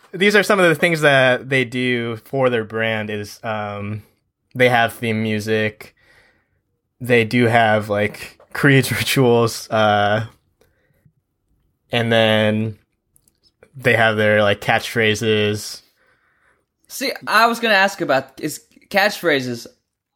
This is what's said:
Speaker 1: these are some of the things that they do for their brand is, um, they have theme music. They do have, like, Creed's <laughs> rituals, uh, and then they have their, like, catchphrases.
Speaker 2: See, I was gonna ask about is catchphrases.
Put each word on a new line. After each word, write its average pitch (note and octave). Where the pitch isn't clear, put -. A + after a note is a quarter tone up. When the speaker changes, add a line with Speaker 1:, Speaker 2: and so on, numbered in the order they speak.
Speaker 1:
these G3+
are G3+
some G3+
of F3
the D#3
things E3
that C3
they C3
do A#2+
for C3
their A2+
brand A2
is, G#2
um, G#2
they B2
have A#2
theme A2
music. G#2+
They A#2+
do A#2+
have, A2
like, G#2
Creed's C3+
<laughs> -
rituals, A#2+
uh, G#2+
and A#2
then G#2+
they B2
have A2
their, G#2+
like, G2+
catchphrases. G#2+
Speaker 2:
See, -
I A3
was A#3
gonna A3+
ask G3
about C3+
is -
catchphrases. D3+